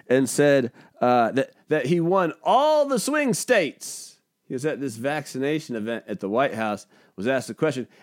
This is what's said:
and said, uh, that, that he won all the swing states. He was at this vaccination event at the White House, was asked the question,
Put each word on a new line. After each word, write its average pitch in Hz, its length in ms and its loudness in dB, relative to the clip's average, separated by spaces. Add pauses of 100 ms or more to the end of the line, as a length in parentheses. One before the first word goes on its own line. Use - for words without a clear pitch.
and 131 220 4
said, 139 420 4 (300)
uh, 120 320 4
that, 131 200 -2 (160)
that 143 180 0
he 175 120 2
won 170 440 0
all 285 440 4
the 269 120 0
swing 277 340 0
states. - 840 -2 (280)
He - 80 -10
was 131 120 -6
at 131 140 -4
this 131 160 -8
vaccination 139 800 -4
event 110 300 -6
at 104 140 -8
the 98 80 -4
White 123 240 0
House, 107 340 -6 (300)
was 95 100 -6
asked 131 220 -2
the 110 60 -10
question, 131 340 -2 (140)